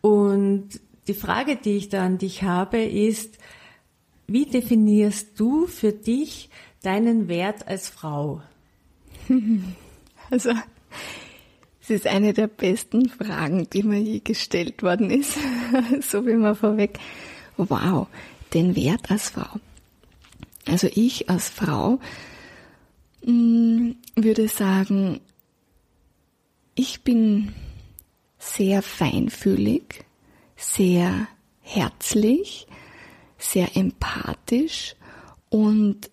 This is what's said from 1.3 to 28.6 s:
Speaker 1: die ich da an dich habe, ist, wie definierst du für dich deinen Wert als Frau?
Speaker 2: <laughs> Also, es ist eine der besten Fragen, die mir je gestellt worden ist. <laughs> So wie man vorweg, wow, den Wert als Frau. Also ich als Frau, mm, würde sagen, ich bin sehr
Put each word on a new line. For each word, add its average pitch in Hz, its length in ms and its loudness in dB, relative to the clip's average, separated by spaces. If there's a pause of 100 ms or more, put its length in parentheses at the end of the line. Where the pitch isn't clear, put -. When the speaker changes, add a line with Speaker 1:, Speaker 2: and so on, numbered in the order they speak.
Speaker 1:
die 202 200 -2
ich 196 120 -6
da 190 160 -2
an 185 120 0
dich 190 260 -6
habe, 190 400 -2
ist, 214 540 -2 (920)
wie 254 180 0
definierst 214 960 2
du 285 280 2
für 214 240 -2
dich 233 580 -4 (340)
deinen 214 440 2
Wert 185 400 -4
als 190 220 -8
Frau? 147 520 -8 (840)
Speaker 2:
<laughs> 220 340 2 (720)
Also, 240 180 0 (1300)
es - 80 -20
ist 208 180 0
eine 202 240 2
der 214 160 2
besten 220 640 0
Fragen, 165 600 -4
die 202 140 -2
mir 208 160 2
je 214 220 -4
gestellt - 600 -4
worden 185 300 2
ist. 277 260 0 (320)
<laughs> 254 320 0
So - 240 -4
wie 226 100 2
man 214 200 4
vorweg, 214 440 0 (580)
wow, 175 500 0 (460)
den 175 220 2
Wert - 360 0
als - 180 -2
Frau. - 300 -10 (1080)
Also 180 260 2
ich - 360 0
als 180 200 -2
Frau, 214 500 -2 (1300)
mm, 233 680 4 (240)
würde 220 320 4
sagen, 196 720 0 (1500)
ich - 260 -4
bin 220 520 2 (840)
sehr 196 440 0